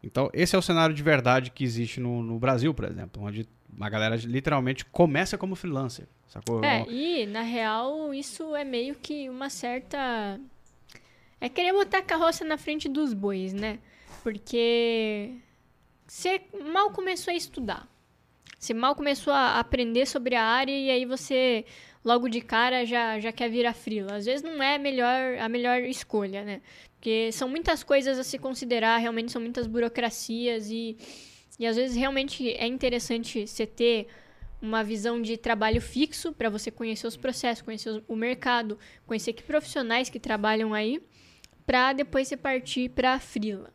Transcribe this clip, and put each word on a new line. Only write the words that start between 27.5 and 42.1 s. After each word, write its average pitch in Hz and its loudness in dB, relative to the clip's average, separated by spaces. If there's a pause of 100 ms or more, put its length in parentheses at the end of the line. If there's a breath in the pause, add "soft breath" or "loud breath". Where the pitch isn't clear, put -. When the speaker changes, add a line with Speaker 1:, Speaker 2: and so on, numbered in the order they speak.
Speaker 2:
coisas 269 4
a 262 -4
se 262 -6
considerar, 240 0
realmente 233 -2
são 240 -4
muitas 240 -4
burocracias 233 -2
e, 226 -6 (600 loud breath)
e 233 -4
às 226 2
vezes 254 2
realmente 269 0
é - -2
interessante 240 -2
você - -4
ter 233 2 (540 loud breath)
uma 220 0
visão 226 -2
de 226 -4
trabalho 226 2
fixo 311 -2
pra 233 0
você 214 -6
conhecer 226 -6
os 226 -6
processos, 247 -2
conhecer 220 -8
os, 214 -4
o 226 -4
mercado, 240 0 (300 loud breath)
conhecer 226 -4
que 226 -8
profissionais 254 0
que 226 -10
trabalham 214 0
aí, 220 0 (640 soft breath)
pra 254 4
depois 269 0